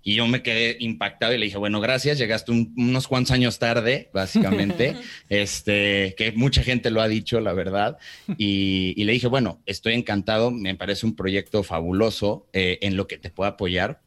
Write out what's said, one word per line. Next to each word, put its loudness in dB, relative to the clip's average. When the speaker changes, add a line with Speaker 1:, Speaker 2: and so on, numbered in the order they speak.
Speaker 1:
Y 0
yo 2
me 2
quedé 0
impactado -2
y 0
le 0
dije, -4
"Bueno, 0
gracias, 0
llegaste -2
un, 2
unos 2
cuantos 2
años 2
tarde, 0
básicamente", 2
Speaker 2:
<laughs> -18
Speaker 1:
este, 0
que -2
mucha 4
gente 0
lo 2
ha 2
dicho, 0
la -2
verdad. -2
Y, 0
y -2
le 2
dije, 0
"Bueno, 0
estoy -2
encantado, 0
me -4
parece -4
un 0
proyecto -2
fabuloso, -2
eh, 0
en 0
lo -2
que -12
te -12
pueda -2
apoyar, -2